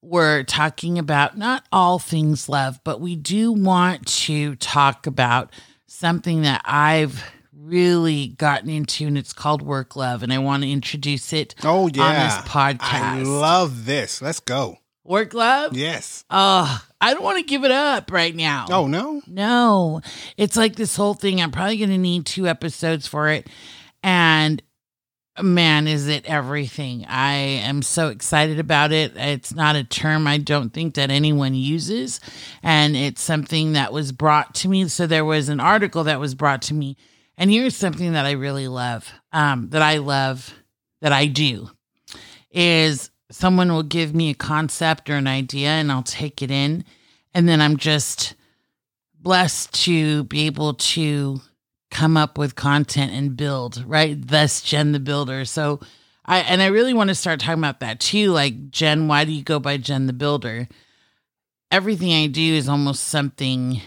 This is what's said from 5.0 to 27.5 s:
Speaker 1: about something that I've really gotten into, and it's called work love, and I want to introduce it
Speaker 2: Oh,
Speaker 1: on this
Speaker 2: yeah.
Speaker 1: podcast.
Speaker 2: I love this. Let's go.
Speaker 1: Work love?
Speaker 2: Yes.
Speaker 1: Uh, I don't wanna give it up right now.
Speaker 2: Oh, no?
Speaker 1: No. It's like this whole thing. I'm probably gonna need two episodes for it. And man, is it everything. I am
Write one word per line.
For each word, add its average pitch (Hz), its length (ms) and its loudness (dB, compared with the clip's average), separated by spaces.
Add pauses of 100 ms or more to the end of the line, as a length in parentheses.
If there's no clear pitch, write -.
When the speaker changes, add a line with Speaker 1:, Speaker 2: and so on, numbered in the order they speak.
Speaker 1:
about 127 440 0 (360)
something 170 560 -2
that 139 220 0
I've 147 580 2 (320)
really 165 720 2
gotten 139 420 -2
into, 151 380 -4
and 147 100 0
it's 135 140 -8
called 151 300 -2
work 139 340 -6
love, 123 260 -4
and 127 120 -2
I 131 60 0
want 139 240 0
to 135 60 -2
introduce 143 600 -4
it 156 320 -4
Speaker 2:
Oh, 175 200 4
Speaker 1:
on 170 80 2
this 131 60 -4
Speaker 2:
yeah. 139 480 2
Speaker 1:
podcast. 139 360 0
Speaker 2:
I 127 400 -2
love 143 640 0
this. 131 360 -4
Let's 151 200 -6
go. 123 360 -4 (280)
Speaker 1:
Work 208 280 -2
love? 254 420 0
Speaker 2:
Yes. 147 540 -6
Speaker 1:
Uh, 185 500 2 (200)
I 233 140 2
don't 349 100 -4
wanna 381 200 0
give 277 200 -2
it 262 80 4
up 269 400 0
right 170 240 0
now. 147 340 -2
Speaker 2:
Oh, 180 180 2
no? 269 400 -4
Speaker 1:
No. 196 760 2 (340)
It's 202 220 0
like 220 180 2
this 220 220 -4
whole 202 160 2
thing. 196 280 -2
I'm 160 100 -2
probably 202 260 -2
gonna 196 200 0
need 180 280 0
two 190 220 -4
episodes 165 600 -2
for 151 220 -2
it. 151 180 -2 (560)
And 160 580 4 (800)
man, 165 460 4
is 147 200 -2
it 147 180 -4
everything. 135 840 -6
I 135 260 0
am 139 480 -2